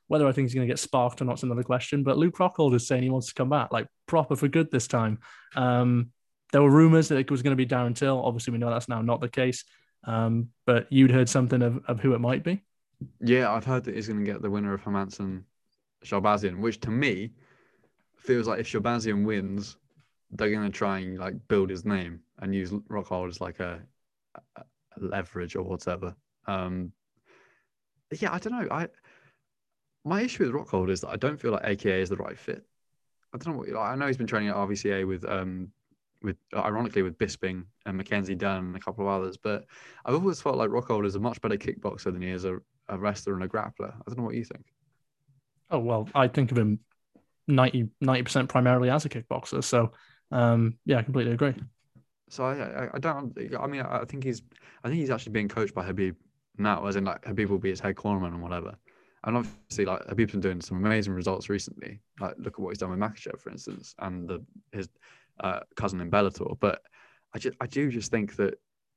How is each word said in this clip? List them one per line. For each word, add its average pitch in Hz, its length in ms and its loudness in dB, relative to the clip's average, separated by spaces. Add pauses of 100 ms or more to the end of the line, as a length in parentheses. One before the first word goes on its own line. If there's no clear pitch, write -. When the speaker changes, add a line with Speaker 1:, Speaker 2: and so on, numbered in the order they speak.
Speaker 1:
whether 151 180 4
I 135 60 6
think 135 160 2
he's 117 60 -4
gonna 127 120 2
get 127 140 0
sparked 123 400 0
or 131 60 0
not's 123 180 -2
another 123 180 0
question. 127 400 0
But 135 160 2
Luke 170 200 2
Rockhold 165 360 4
is 117 140 2
saying 127 160 2
he 131 60 2
wants 131 180 0
to - 60 -12
come 131 160 0
back, 143 220 0
like, 117 140 0 (200)
proper 156 280 2
for 143 140 2
good 160 220 2
this 123 180 0
time. 113 320 0 (340)
Um, 123 560 4 (400)
there 143 100 8
were 143 100 10
rumors 160 380 10
that 143 100 4
it 135 120 0
was 131 120 0
gonna 135 120 4
be 127 120 4
Darren 123 280 2
Till. 135 260 2
Obviously, 120 320 -2
we 117 60 0
know 117 120 0
that's 113 180 -2
now 117 120 -2
not 117 200 2
the 123 80 0
case. 127 360 0 (380)
Um, 117 460 2 (180)
but 120 240 4
you'd 135 220 10
heard 127 160 8
something 127 340 4
of, 120 240 2
of 117 140 -2
who 131 140 4
it 117 60 2
might 131 220 2
be? 180 220 -2 (560)
Speaker 2:
Yeah, 120 320 4
I've 110 120 -2
heard 127 200 0
that 110 100 -6
he's 110 140 -6
gonna 104 160 -2
get 101 180 -4
the 104 80 -2
winner 101 240 0
of 98 80 -4
Hermansson 98 600 -4 (640)
Shalbazian, 101 540 0
which 107 220 -2
to 117 100 -4
me 113 400 0 (840)
feels 120 320 0
like 98 100 0
if 113 80 -4
Shalbazian 110 580 0
wins, 101 520 -4 (540)
they're 107 200 0
gonna 104 180 0
try 98 300 -2
and, 92 200 -8
like, 95 160 -8 (140)
build 98 220 2
his 92 160 -6
name 87 340 -4 (200)
and 98 140 -4
use 92 160 -2
Rockhold 95 580 -6
as, 87 120 -12
like, 87 200 -10
a, 87 200 -8 (760)
a, - 40 -20
a - 40 -20 (360)
leverage 92 560 -6
or 92 60 -4
whatever. 90 520 -6 (320)
Um, 92 460 -4 (1300)
yeah, 190 160 -2
I 175 40 -2
don't 214 140 -8
know. 240 180 -4
I, 160 180 -4 (1160)
my 190 160 0
issue 240 240 0
with 120 80 0
Rockhold 95 380 0
is 92 100 -2
that - 80 -8
I - 80 -6
don't 143 240 -2
feel 117 120 -2
like - 120 -2
A 104 120 0
K 101 160 0
A 92 100 2
is 92 80 -2
the 98 60 -4
right - 220 -8
fit. - 240 -10 (720)
I 131 60 -10
don't 151 160 -6
know 127 40 -8
what, - 120 -10
like, 107 200 -2
I 127 40 -4
know 139 120 -2
he's 131 120 0
been 117 80 -4
training 107 240 0
at 98 60 -2
R 101 100 0
V 101 80 -2
C 101 160 -2
A 95 140 0
with, 92 200 -4
um, 92 480 -6 (500)
with, 98 140 -4 (180)
ironically, 104 480 -2
with 87 160 -4
Bisping 92 460 -4 (220)
and 95 100 -6
Mackenzie 95 380 -2
Dern 95 320 -2
and 90 100 -8
a 95 40 -12
couple 101 260 -6
of 98 140 0
others. 95 160 -6
But 104 280 -4 (400)
I've 123 100 0
always 180 260 0
felt 131 160 0
like 117 140 0
Rockhold 113 360 0
is 98 80 -2
a 98 60 -4
much 113 200 -4
better 107 160 0
kickboxer 104 560 -4
than 90 100 -6
he 90 80 -4
is 92 140 -6
a, 92 140 -4 (300)
a 98 100 -6
wrestler 101 360 -2
and 92 100 -4
a 95 40 -4
grappler. 104 440 -6
I 110 140 -18
don't 123 120 -10
know 120 60 -4
what 113 100 -6
you 117 100 -4
think. - 220 -16 (1040)
Speaker 1:
Oh, 160 80 2
well, 117 360 0
I 131 140 6
think 127 220 2
of 120 80 2
him 107 220 4 (680)
ninety, 127 420 4 (120)
ninety 131 220 2
percent 123 260 0
primarily 123 420 4
as 151 140 2
a 151 40 -4
kickboxer. - 540 -6
So, 117 300 2 (400)
um, 117 520 4
yeah, 135 140 4
I 113 40 2
completely 120 300 0
agree. 127 220 2 (760)
Speaker 2:
So 135 140 -6
I, 131 400 -6
I, 117 100 -6
I - 40 -6
don't, 139 380 -6 (220)
I 139 80 -6
mean, 139 140 -6
I, 123 200 -4
I - 40 -6
think 139 180 -10
he's, 120 200 -6 (420)
I 117 40 -6
think 160 120 -2
he's 135 100 -2
actually 113 220 -6
being 104 160 0
coached 104 260 -4
by 90 100 -4
Khabib 92 300 -2 (440)
now, 101 280 0
as 101 100 -2
in, 98 80 0
like, 92 180 -4
Khabib 101 260 -2
will 98 100 0
be 95 120 -4
his 90 100 -6
head 98 160 -4
cornerman 98 320 -2
and 85 140 -8
whatever. 87 320 -8 (500)
And 113 120 -2
obviously, 104 500 -4
like, 92 200 -4
Khabib's 104 260 0
been 104 80 -2
doing 90 200 -2
some 92 240 -4
amazing 104 300 0
results 92 340 -4
recently. - 520 -8 (200)
Like, 92 160 -6
look - 180 -10
at - 60 -16
what 90 100 -6
he's 104 80 -10
done 92 120 -6
with 92 80 -4
Makhachev, - 420 -6
for - 100 -14
instance, - 480 -14
and 90 300 -8
the, 90 160 -8 (280)
his, 95 180 -10 (500)
uh, 92 200 -4 (140)
cousin 98 280 -4
in 87 80 -8
Bellator. 101 500 0
But - 220 2 (520)
I 117 40 -8
ju-, 123 240 -4
I 123 40 -6
do 139 240 0
just 117 200 -4
think 107 260 -2
that 101 240 0 (360)